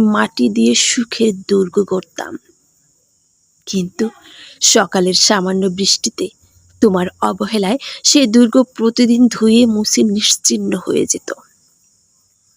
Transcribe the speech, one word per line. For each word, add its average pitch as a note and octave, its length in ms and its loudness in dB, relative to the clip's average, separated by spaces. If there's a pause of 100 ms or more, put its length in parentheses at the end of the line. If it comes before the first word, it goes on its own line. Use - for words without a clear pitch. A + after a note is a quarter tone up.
মাটি G#3+ 420 -2
দিয়ে A3+ 320 2
সুখের A3+ 520 -2 (140)
দুর্গ F#3+ 300 0 (120)
গড়তাম, - 460 -8 (1300)
কিন্তু F#3+ 400 -4 (580)
সকালের F#3 560 2
সামান্য F#3+ 500 0
বৃষ্টিতে, - 560 -4 (560)
তোমার F#3 240 2 (160)
অবহেলায় G#3 560 -2 (260)
সেই C#4 220 4
দুর্গ A#3 280 4 (200)
প্রতিদিন A#3 540 2
ধুয়ে A3 380 2
মুছে G#3+ 420 -2
নিশ্চিহ্ন G3+ 680 -2
হয়ে - 300 -2
যেত। - 240 -8 (1300)